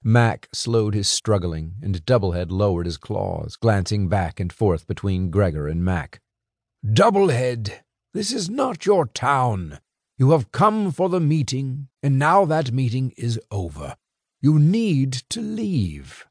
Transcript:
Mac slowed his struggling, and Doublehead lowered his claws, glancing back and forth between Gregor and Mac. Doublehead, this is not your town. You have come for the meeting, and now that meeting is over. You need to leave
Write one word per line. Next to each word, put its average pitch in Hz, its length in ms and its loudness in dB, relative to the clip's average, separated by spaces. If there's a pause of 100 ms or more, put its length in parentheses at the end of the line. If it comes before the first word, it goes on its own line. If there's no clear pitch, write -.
Mac 113 500 2
slowed 113 400 -2
his 101 140 -2
struggling, 85 720 -2
and 92 240 -4
Doublehead 90 460 0
lowered 92 340 0
his 85 120 -6
claws, 98 580 -6
glancing 104 520 0
back 87 320 -2
and 90 140 -4
forth 92 340 0
between 92 440 -4
Gregor 78 360 0
and 82 160 -2
Mac. 90 380 -2 (640)
Doublehead, 127 960 2 (320)
this 202 180 -6
is 214 180 -6
not 262 360 -4
your 185 220 4
town. 110 720 -2 (380)
You 135 140 4
have 151 200 2
come 208 400 2
for 180 180 -2
the 180 100 0
meeting, 139 680 -2 (160)
and 139 160 2
now 175 260 4
that 156 260 0
meeting 127 460 -2
is 117 220 -4 (120)
over. 76 440 -8 (460)
You 151 180 4
need 151 540 2 (160)
to 233 120 -8
leave 143 880 -4